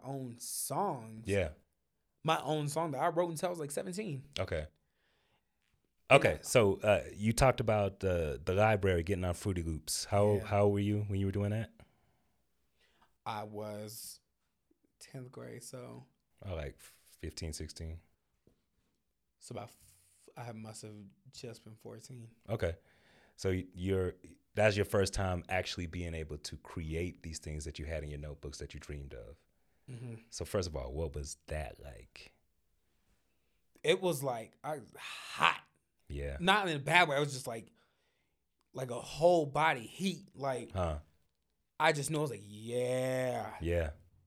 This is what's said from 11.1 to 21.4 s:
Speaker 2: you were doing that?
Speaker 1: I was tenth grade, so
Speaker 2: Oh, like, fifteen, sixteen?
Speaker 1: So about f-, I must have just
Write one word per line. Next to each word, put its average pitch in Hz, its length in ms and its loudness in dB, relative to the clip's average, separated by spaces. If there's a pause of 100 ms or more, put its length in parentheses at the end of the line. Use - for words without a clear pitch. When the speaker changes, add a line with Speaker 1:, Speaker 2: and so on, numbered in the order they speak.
Speaker 2:
you 98 60 2
were 95 80 2
doing 101 160 0
that? 113 200 -2 (1600)
Speaker 1:
I 107 180 -6
was 107 800 -10 (800)
tenth 127 320 -16
grade, 120 300 -14
so 123 420 -14 (440)
Speaker 2:
Oh, 90 60 -4
like, 73 220 -6 (420)
fifteen, 80 320 -6
sixteen? 80 460 -8 (1500)
Speaker 1:
So - 100 -14
about 107 160 -10 (680)
f-, 120 120 -12
I - 20 -8
must 110 320 -12
have 107 80 -14 (420)
just 113 300 -14